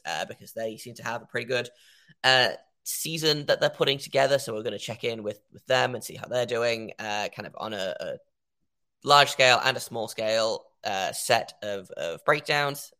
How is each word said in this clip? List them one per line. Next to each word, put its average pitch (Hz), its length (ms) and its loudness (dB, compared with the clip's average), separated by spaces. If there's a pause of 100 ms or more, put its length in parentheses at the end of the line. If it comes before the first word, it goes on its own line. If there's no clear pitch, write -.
uh, 82 220 -4
because 107 260 -18
they 113 240 -6
seem 117 200 -16
to 117 80 -14
have 117 180 -6
a - 40 -20
pretty 120 200 -6
good, 123 240 -2 (520)
uh, 127 280 6 (340)
season 151 640 -2
that 147 140 2
they're 147 100 4
putting 139 280 0
together. 135 400 2
So 120 140 -6
we're 110 100 -6
gonna 104 160 -6
check - 260 -8
in 113 180 -4
with, 104 180 -6 (120)
with 110 140 -20
them 127 280 2
and 110 80 -8
see - 140 -12
how - 100 -12
they're 123 200 0
doing, 117 520 -2
uh, 104 360 -4
kind 101 120 -10
of - 100 -14
on 110 160 -8
a, 95 280 -4
a 78 180 -8 (840)
large 143 260 8
scale 127 340 6
and 127 120 2
a 117 40 -8
small 110 280 -6
scale, 110 580 0 (180)
uh, 98 280 -2
set - 500 2
of, 101 280 -6
of 80 340 -6
breakdowns. 147 760 0